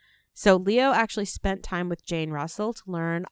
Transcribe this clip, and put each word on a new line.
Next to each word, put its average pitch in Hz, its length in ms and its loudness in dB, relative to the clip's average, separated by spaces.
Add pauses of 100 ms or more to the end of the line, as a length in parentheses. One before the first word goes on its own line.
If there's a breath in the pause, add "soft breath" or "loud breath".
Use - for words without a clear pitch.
(320)
So 196 240 6
Leo 226 360 4
actually 202 320 0
spent 196 400 -4
time 180 240 -4
with 175 160 -6
Jane 160 260 -4
Russell 160 420 -4
to - 140 -14
learn 170 460 -4